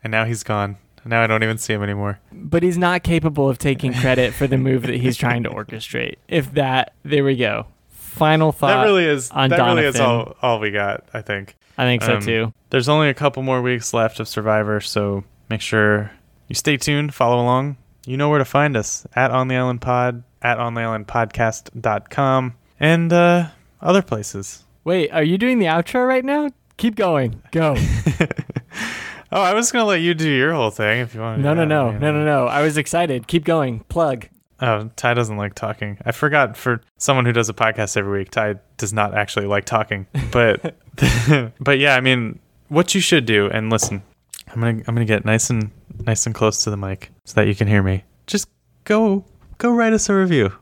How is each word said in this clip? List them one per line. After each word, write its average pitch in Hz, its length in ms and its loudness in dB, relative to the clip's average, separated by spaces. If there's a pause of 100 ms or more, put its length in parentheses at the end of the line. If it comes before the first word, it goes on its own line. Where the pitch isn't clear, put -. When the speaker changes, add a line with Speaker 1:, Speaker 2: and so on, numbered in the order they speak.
Speaker 1:
And 110 80 -6
now 110 140 0
he's 113 180 -6
gone. 101 320 -2 (300)
Now 117 180 2
I 113 40 2
don't 110 160 2
even 110 140 0
see - 140 -6
him 107 100 0
anymore. 101 380 -4 (140)
Speaker 2:
But 165 280 -2
he's 175 160 0
not 180 260 0
capable 151 460 0
of 123 80 -2
taking 135 360 -2
credit 127 400 0
for 139 140 -2
the 127 100 0
move 131 240 0
that 123 140 -4
he's 123 200 0
trying 120 280 -2
to 113 60 -4
Speaker 1:
<laughs> 104 120 -10
Speaker 2:
orchestrate. - 540 -8 (120)
If 139 280 -2
that, 131 380 0 (100)
there 143 200 0
we 135 140 0
go. 110 300 -2 (220)
Final 156 600 2
thought - 160 -2 (160)
Speaker 1:
That - 0 -
really 196 220 4
is, 139 260 0
Speaker 2:
on 135 200 2
Speaker 1:
that 170 80 2
really 151 260 4
is 135 100 0
Speaker 2:
Donathan. 123 100 2
Speaker 1:
all, 120 360 0
all 120 180 2
we 104 120 -2
got, 101 420 -4
I 113 80 -8
think. 98 340 -8 (220)
Speaker 2:
I 127 80 0
think 123 180 2
so, 113 140 2
Speaker 1:
Um, 104 40 -4
Speaker 2:
too. 113 320 -2 (160)
Speaker 1:
there's 127 200 0
only 151 180 4
a 139 60 0
couple 139 300 -2
more 131 180 0
weeks 123 320 -4
left 113 260 0
of 110 80 -6
Survivor, 107 540 -2
so 101 420 -4 (260)
make 110 120 -4
sure 104 500 2 (380)
you 120 60 -8
stay 151 200 0
tuned, 147 380 -2
follow 120 280 2
along. 127 360 0 (280)
You 127 120 -6
know 143 120 0
where 151 100 4
to 131 60 2
find 143 300 0
us, - 400 -4
at 127 160 2
On 127 160 0
the 131 80 -2
Island 127 260 -2
Pod, 123 400 -2 (200)
at 120 180 0
on 117 160 -4
the 117 60 -4
island 113 260 -4
podcast 113 640 -2 (120)
dot 107 300 -2
com, 131 420 0 (260)
and, 165 320 2
uh, 175 360 4 (340)
other 185 220 2
places. - 600 -8 (200)
Speaker 2:
Wait, 170 280 0
are 156 120 0
you 170 160 2
doing 247 180 2
the 202 80 2
outro 170 420 0
right 254 160 0
now? 294 260 -2 (280)
Keep 226 200 -2
going. 147 440 0 (100)
Go. 160 240 0 (500)
Speaker 1:
<laughs> - 280 -8 (800)
Oh, 185 60 2
I 185 120 2
was 226 180 0
gonna 240 140 2
let 196 160 2
you 170 120 2
do 160 160 0
your 139 240 2
whole 120 180 0
thing 110 300 0
if 120 120 -8
you 113 60 -10
wanted 113 240 -4
Speaker 2:
No, 147 100 2
Speaker 1:
to. 165 120 2
Speaker 2:
no, - 0 -
no. 147 260 2
Speaker 1:
Yeah. 104 80 -4
Speaker 2:
No, 151 140 0
no, 147 120 0
no. 139 220 2
I 135 160 0
was 151 140 0
excited. 156 500 -2
Keep 165 180 0
going. 135 440 0
Plug. 135 380 -2 (340)
Speaker 1:
Oh, 110 340 -2
Ty 120 200 0
doesn't 113 200 -2
like 101 200 -6
talking. 104 500 -8
I - 80 -2
forgot, 143 420 0
for 120 240 -2 (180)
someone 131 280 0
who 120 80 2
does 113 160 2
a 107 40 -6
podcast 110 440 -2
every 101 220 -2
week, 98 120 -8
Ty 107 240 -2 (220)
does 101 160 -6
not 104 200 0
actually 104 340 0
like 101 180 0
talking. 104 420 -2 (240)
But, 120 440 2 (200)
<laughs> 123 640 2
but 135 200 2
yeah, 139 160 4
I 127 40 4
mean, 127 400 0 (300)
what 170 260 2
you 190 60 2
should 156 240 2
do, 104 220 4
and 110 220 -2
listen, 104 320 -2 (460)
I'm - 140 -6
gonna, 113 260 0
I'm 117 80 -2
gonna 117 80 2
get 107 220 0
nice 110 240 0
and, 110 200 0 (360)
nice 110 200 0
and 113 80 -4
close 107 300 0
to - 60 -2
the 104 80 -4
mic 98 340 -8 (140)
so - 100 -8
that 104 120 4
you 101 80 0
can 104 120 0
hear 104 160 4
me. 95 220 0 (220)
Just - 200 -4 (380)
go, 208 400 2 (320)
go 240 160 0
write 233 180 2
us 220 160 0
a 202 80 2
review. 165 460 2